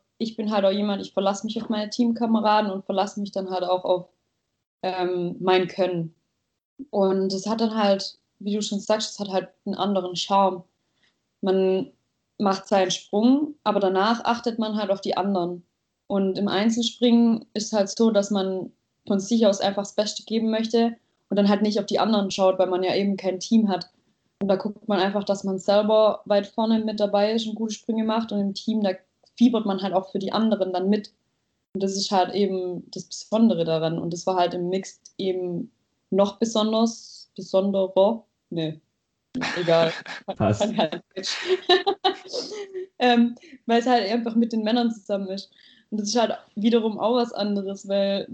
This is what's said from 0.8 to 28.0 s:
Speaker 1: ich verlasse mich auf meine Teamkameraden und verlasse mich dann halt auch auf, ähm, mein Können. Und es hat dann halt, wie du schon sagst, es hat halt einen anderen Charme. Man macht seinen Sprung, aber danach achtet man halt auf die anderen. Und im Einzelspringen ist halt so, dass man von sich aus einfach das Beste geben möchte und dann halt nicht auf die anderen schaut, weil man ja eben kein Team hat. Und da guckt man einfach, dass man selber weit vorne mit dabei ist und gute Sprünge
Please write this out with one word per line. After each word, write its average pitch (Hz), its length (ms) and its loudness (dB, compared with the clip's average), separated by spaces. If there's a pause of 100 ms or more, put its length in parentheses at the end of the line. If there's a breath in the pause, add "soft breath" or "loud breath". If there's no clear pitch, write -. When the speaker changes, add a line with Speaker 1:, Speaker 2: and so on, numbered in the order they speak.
Speaker 1:
ich - 100 -14
verlasse 196 320 0
mich 220 160 -6
auf 220 80 -10
meine 214 220 -4
Teamkameraden 220 800 2
und 196 120 -8
verlasse 202 360 -2
mich 202 120 -8
dann 190 200 -6
halt 180 120 -2
auch 185 220 0
auf, 180 220 0 (760)
ähm, 180 580 -2
mein 185 280 2
Können. 175 480 -4 (760)
Und 190 420 0
es 190 160 -6
hat 226 140 -2
dann 220 140 0
halt, 202 420 0 (220)
wie 202 160 -4
du 214 80 -2
schon 208 160 -4
sagst, 214 320 -2
es - 80 -16
hat 196 100 -8
halt 185 200 -4 (180)
einen 202 80 -6
anderen 185 400 -2
Charme. 190 480 2 (800)
Man 190 500 2 (480)
macht 190 280 0
seinen 190 220 4
Sprung, 262 640 0 (100)
aber 208 160 0
danach 196 440 2
achtet 233 340 -2
man 214 200 -4
halt 208 120 -2
auf 196 120 -2
die 196 140 -4
anderen. 180 460 -2 (460)
Und 196 320 0
im 202 80 0
Einzelspringen 226 1080 2
ist 220 180 -6
halt 202 180 2
so, 226 200 2
dass 202 220 2
man 190 400 -2 (340)
von 202 140 0
sich 226 260 2
aus 202 160 4
einfach 202 220 0
das 202 100 -12
Beste - 300 -4
geben 226 260 -2
möchte 226 460 0 (340)
und 196 60 -2
dann 202 120 4
halt 202 140 4
nicht 208 180 2
auf - 60 -4
die - 140 -2
anderen 202 320 2
schaut, 190 260 2
weil 185 80 4
man 185 160 0
ja 180 140 0
eben 202 200 2
kein 185 240 -4
Team 220 280 4
hat. 180 240 -4 (500)
Und 196 60 0
da 196 80 4
guckt 202 320 -8
man 202 120 2
einfach, 196 240 0
dass 202 200 -2
man 190 160 -4
selber 208 640 2
weit 202 220 0
vorne 226 360 0
mit 214 160 -4
dabei 202 340 2
ist 226 120 -2
und 214 80 -6
gute 220 220 -6
Sprünge 220 300 -2